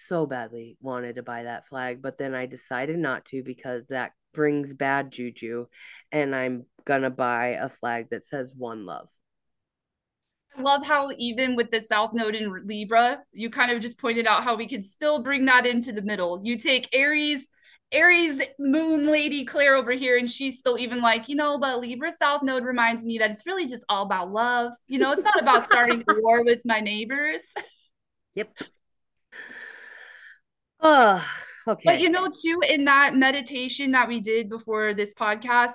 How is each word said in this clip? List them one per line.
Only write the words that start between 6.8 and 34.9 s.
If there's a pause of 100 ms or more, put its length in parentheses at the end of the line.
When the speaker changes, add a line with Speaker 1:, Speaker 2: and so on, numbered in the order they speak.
Speaker 1:
gonna
buy (120)
a
flag
that
says
"One
Love." (1500)
Speaker 2:
I
love
how
even
with
the
South
Node
in
Libra,
you
kind
of
just
pointed
out
how
we
could
still
bring
that
into
the
middle.
You
take
Aries, (420)
Aries (160)
moon
lady
Claire
over
here,
and
she's
still
even
like,
"You
know,
but
Libra
South
Node
reminds
me
that
it's
really
just
all
about
love. (160)
You
know,
it's
not
about
starting
a
Speaker 1:
<laughs>
Speaker 2:
war
with
my
neighbors." (140)
<laughs>
Speaker 1:
Yep. (2250)
Oh, (440)
okay.
Speaker 2:
But,
you
know,
too,
in
that
meditation
that
we
did
before